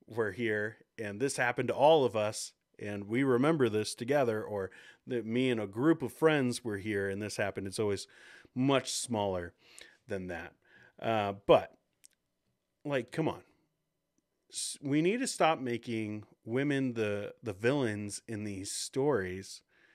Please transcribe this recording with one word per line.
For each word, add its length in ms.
were 280
here, 440
and 220
this 180
happened 320
to 60
all 300
of 100
us, 380
and 300
we 160
remember 440
this 280
together," 480
or 260
that 180
"Me 240
and 100
a 80
group 360
of 100
friends 500
were 140
here, 320
and 100
this 180
happened." 280
It's 140
always 280
much 380
smaller 640
than 200
that. 260
Uh, 340
but, 320
like, 280
come 160
on. 160
S-, 300
we 220
need 160
to 80
stop 320
making 640
women 500
the, 500
the 100
villains 720
in 180
these 260
stories. 880